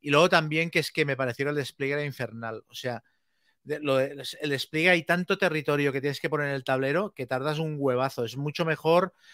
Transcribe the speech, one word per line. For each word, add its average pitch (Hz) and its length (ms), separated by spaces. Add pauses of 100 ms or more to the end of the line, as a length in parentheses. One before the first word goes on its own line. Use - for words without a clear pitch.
Y 143 80
luego 156 180
también 160 400
que 165 120
es - 120
que 151 140
me 139 100
pareció 131 300
que 147 40
el 147 60
despliegue 139 380
era 147 100
infernal. 113 640
O - 60
sea, 120 280 (600)
de, 147 160
lo 135 160
de, 139 260 (200)
el 151 80
despliegue, 156 400
hay 175 120
tanto 180 360
territorio 147 540
que 131 100
tienes 139 180
que 165 80
poner 147 200
en 139 80
el 131 80
tablero 139 500
que 127 120
tardas 139 320
un 156 200
huevazo. 131 480
Es 117 100
mucho 147 300
mejor. 165 480 (200)